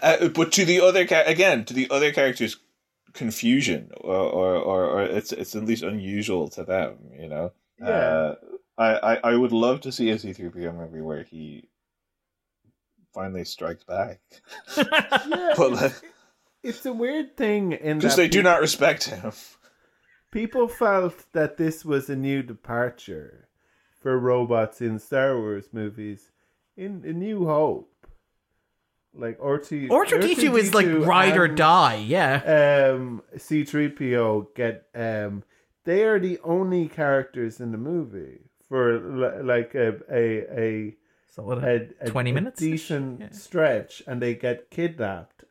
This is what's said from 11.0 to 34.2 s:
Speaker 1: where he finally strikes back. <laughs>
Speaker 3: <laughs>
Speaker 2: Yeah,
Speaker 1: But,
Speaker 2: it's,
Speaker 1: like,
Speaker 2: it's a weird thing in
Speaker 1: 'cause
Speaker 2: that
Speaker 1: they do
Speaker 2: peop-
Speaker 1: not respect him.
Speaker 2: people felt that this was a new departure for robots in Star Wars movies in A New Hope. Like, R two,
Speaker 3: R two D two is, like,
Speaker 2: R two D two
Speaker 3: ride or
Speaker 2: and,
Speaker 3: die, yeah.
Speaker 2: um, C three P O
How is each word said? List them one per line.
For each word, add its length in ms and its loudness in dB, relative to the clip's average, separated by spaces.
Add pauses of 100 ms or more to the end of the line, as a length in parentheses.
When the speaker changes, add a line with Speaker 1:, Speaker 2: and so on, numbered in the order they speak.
Speaker 1:
where 220 -8
he 460 -18 (1400)
finally 320 -8
strikes 380 -10
back. 360 -6 (240)
<laughs> 160 -20
Speaker 3:
<laughs> 180 -14
Speaker 2:
Yeah, 800 0
Speaker 1:
But, 160 4
Speaker 2:
it's, 100 -2
Speaker 1:
like, 120 0 (720)
Speaker 2:
it's 220 -10
a 80 -6
weird 440 -4
thing 340 0
in 300 -2
Speaker 1:
'cause 140 4
Speaker 2:
that 80 6
Speaker 1:
they 40 4
do 120 4
Speaker 2:
peop- 60 2
Speaker 1:
not 160 6
respect 440 2
him. 260 -10 (1000)
Speaker 2:
people 360 0
felt 640 0
that 240 0
this 280 -2
was 240 -2
a 60 -4
new 280 -2
departure 1040 -8 (540)
for 180 0
robots 640 0
in 180 -4
Star 380 0
Wars 340 -6
movies 600 -10 (460)
in 280 -12
A 80 -8
New 320 -4
Hope. 420 0 (1300)
Like, 280 -10
R 160 -2
two, 340 -8
Speaker 3:
R 140 4
two 140 0
D 160 2
two 200 2
is, 180 4
like, 120 6
Speaker 2:
R 60 2
two 80 2
D 40 2
two 60 2
Speaker 3:
ride 280 6
or 80 6
Speaker 2:
and, 120 0
Speaker 3:
die, 380 6
yeah. 960 4
Speaker 2:
um, 280 -6 (160)
C 280 -2
three 240 -2
P 280 -2
O 380 0